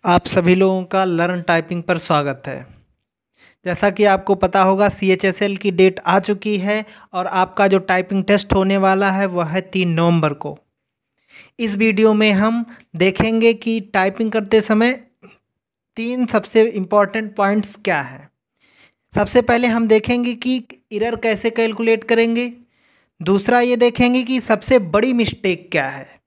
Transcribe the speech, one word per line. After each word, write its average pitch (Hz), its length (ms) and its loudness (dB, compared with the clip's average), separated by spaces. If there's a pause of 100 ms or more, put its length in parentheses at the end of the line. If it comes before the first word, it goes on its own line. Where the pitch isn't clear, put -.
आप 175 220 2
सभी 180 280 2
लोगों 190 300 0
का 190 200 -2
लर्न 175 380 -2
टाइपिंग 170 400 -2
पर 175 160 -2
स्वागत 143 480 -2
है। 131 200 -12 (960)
जैसा 180 260 0
कि 208 140 0
आपको 196 300 2
पता 190 280 2
होगा, 196 260 2
सीएचएसएल 190 680 0
की 196 140 -2
डेट 185 360 2
आ 180 120 2
चुकी 208 400 -2
है 208 260 -4 (280)
और 185 140 -6
आपका 196 420 0
जो 190 100 4
टाइपिंग 185 460 -2
टेस्ट 202 300 2
होने 190 220 2
वाला 190 340 2
है, 196 160 -2
वह 175 180 -4
है 165 160 -4
तीन 185 280 -2
नवंबर 165 440 2
को। 147 260 -12 (1000)
इस 214 160 -4
वीडियो 220 380 4
में 214 180 4
हम 220 320 0 (320)
देखेंगे 220 580 2
कि 226 260 -2
टाइपिंग 202 520 -2
करते 214 280 2
समय 226 460 0 (880)
तीन 240 300 -4
सबसे 220 420 2
इंपॉर्टेंट 202 680 -2
पॉइंट्स 202 480 -2
क्या 170 160 0
हैं। 131 300 -14 (840)
सबसे 208 280 2
पहले 240 240 0
हम 226 220 0
देखेंगे 240 460 0
कि 247 300 -4 (280)
एरर 226 240 -4
कैसे 226 340 -2
कैलकुलेट 226 540 0
करेंगे। 233 480 0 (680)
दूसरा, 196 380 2
ये 247 160 2
देखेंगे 240 460 2
कि 247 180 -2
सबसे 226 380 0
बड़ी 208 340 0
मिस्टेक 196 600 -4
क्या 139 160 -2
है। 135 380 -16